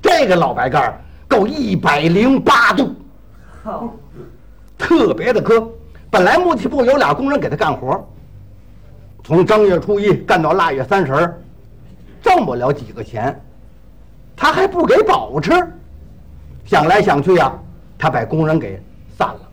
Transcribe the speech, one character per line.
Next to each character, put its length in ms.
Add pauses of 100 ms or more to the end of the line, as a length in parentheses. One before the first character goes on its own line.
这 240
个 120
老 180
白 160
干 120
儿 180 (260)
够 220
一 260
百 280
零 380
八 320
度， 220 (1800)
特 340
别 200
的 100
苛。 240 (420)
本 140
来 160
木 160
器 140
部 160
有 120
俩 160
工 160
人 120
给 80
他 80
干 180
活， 340 (1160)
从 200
正 220
月 140
初 180
一 160
干 260
到 120
腊 180
月 140
三 200
十， 380 (800)
挣 240
不 80
了 180
几 200
个 100
钱， 340 (1000)
他 160
还 160
不 180
给 160
饱 380
吃。 120 (1120)
想 220
来 160
想 180
去 140
呀， 180 (460)
他 100
把 160
工 220
人 140
给 200 (380)
散 80
了 140 (120)